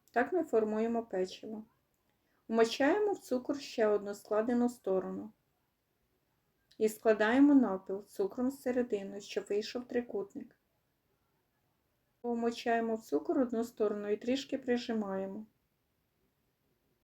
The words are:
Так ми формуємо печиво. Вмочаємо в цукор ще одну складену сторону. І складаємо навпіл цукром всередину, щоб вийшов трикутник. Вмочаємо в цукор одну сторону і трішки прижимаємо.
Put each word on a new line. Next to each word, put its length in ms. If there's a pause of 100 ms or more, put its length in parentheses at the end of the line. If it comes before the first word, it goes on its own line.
(100)
Так 220
ми 120
формуємо 580
печиво. 640 (840)
Вмочаємо 640
в 60
цукор 420
ще 260
одну 280
складену 540
сторону. 640 (1500)
І 100
складаємо 680
навпіл 540
цукром 400
всередину, 720
щоб 240
вийшов 440
трикутник. 680 (1700)
Вмочаємо 760
в 60
цукор 360
одну 260
сторону 440
і 80
трішки 420
прижимаємо. 880 (1600)